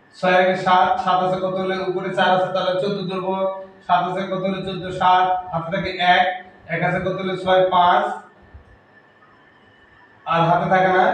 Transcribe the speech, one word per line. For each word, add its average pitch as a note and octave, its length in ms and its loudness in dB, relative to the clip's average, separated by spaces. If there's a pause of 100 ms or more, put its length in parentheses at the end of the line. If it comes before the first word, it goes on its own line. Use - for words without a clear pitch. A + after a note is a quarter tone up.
(160)
ছয় F#3 180 0
একে F#3 220 4
সাত, F#3 340 2 (140)
সাত F#3 200 0
আছে F#3 140 0
কত F#3+ 160 -4
হলে? F#3+ 240 -4
উপরে F#3 380 -6
চার F#3 140 2
আছে, F#3 240 2
তাহলে F#3 280 -2
চোদ্দ G3+ 180 -4 (100)
ধরবো। F#3+ 260 -4 (520)
সাত F3+ 200 2
আছে F#3+ 200 -4
কত F#3 140 -6
হলে? F#3+ 240 -4
চোদ্দ, F#3 260 -8
সাত, F#3 360 2 (260)
হাতে E3 240 -6
থাকে F3+ 120 -6
এক, F3+ 360 2 (420)
এক E3 160 -6
আছে F3 160 -2
কত F#3 220 -4
হলে? F#3+ 160 -6
ছয়, F#3 320 4
পাঁচ, F3+ 360 4 (2250)
আর E3 160 0
হাতে F3 280 2
থাকে F#3+ 180 4
না। F#3 160 4 (100)